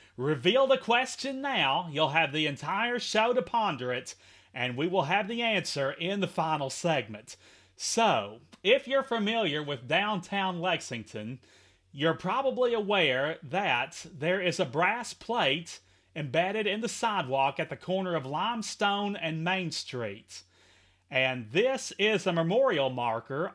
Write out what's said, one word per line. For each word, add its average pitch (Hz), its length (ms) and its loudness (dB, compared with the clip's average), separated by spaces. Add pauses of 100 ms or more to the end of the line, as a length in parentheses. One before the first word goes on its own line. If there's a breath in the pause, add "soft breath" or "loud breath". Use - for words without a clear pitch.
(180 loud breath)
reveal 156 500 4
the 262 100 6
question 262 640 0
now. 175 500 2
You'll 143 180 2
have 151 220 2
the 151 160 0
entire 202 520 -2
show 220 340 2
to 254 80 2
ponder 185 500 0
it, - 240 -6 (380 loud breath)
and 123 240 -4
we 156 100 2
will 180 160 2
have 190 240 0
the 233 140 -4
answer 175 520 0
in 185 260 -2
the 185 80 2
final 156 420 -2
segment. 113 680 -4 (380 loud breath)
So, 120 640 2 (240)
if 240 240 4
you're 269 160 0
familiar 208 580 0
with 139 260 -8
downtown 190 720 0
Lexington, 123 800 -4 (520 soft breath)
you're 151 220 0
probably 240 600 0
aware 160 720 2
that 139 600 -2 (120)
there 180 240 0
is 180 180 0
a 175 60 0
brass 180 480 0
plate 170 680 -2 (360 soft breath)
embedded 175 500 0
in 208 140 0
the 233 80 -2
sidewalk 143 720 0
at 156 100 -4
the 143 60 -8
corner 185 400 -2
of 139 100 -2
Limestone 202 920 -2
and 160 260 -4
Main 180 280 0
Street. - 720 -8 (680 soft breath)
And 127 400 0
this 240 480 0
is 208 260 2
a 180 80 2
memorial 170 560 4
marker 123 640 -2